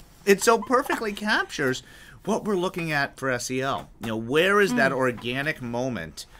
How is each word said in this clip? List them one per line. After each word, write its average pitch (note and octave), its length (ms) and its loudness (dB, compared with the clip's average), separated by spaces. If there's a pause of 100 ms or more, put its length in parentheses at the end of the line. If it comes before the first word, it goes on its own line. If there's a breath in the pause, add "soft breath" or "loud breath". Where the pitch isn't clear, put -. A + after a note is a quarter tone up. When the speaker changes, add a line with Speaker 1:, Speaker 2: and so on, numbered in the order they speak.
(100)
Speaker 1:
<laughs> - 160 -20
it G3 160 6
so A3+ 160 6
perfectly A#3+ 540 0
captures G#3 720 -2 (400 loud breath)
what G#3 200 -2
we're G#3 120 -2
looking F3 340 -4
at C#3+ 260 -2
for C3 140 -4
S A#2+ 220 -4
E B2+ 80 -2
L. B2+ 280 -4 (120)
You A2+ 80 -8
know, A2 80 -2
where D#3 440 2
is G3+ 140 4
that C3+ 160 4
Speaker 2:
Hmm. C3 80 -2
Speaker 1:
organic B2+ 640 -2
moment A#2 640 -6 (140)